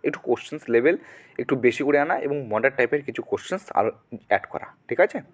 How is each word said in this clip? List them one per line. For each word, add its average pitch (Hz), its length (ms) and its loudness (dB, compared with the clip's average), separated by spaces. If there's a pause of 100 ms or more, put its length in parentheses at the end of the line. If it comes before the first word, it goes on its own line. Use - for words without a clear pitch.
একটু 147 160 -2
কোশ্চেন্স - 400 -4 (120)
লেভেল 123 220 4 (420)
একটু - 180 0
বেশি 120 300 2
করে 143 180 4
আনা 156 120 0 (100)
এবং 143 100 -2 (140)
মডার্ন 113 260 2
টাইপের 139 260 0
কিছু 120 200 -8
কোশ্চেন্স - 400 -4 (160)
আর 104 80 4 (440)
অ্যাড 101 220 2
করা, - 140 -8 (220)
ঠিক - 120 -2
আছে? 214 180 2 (160)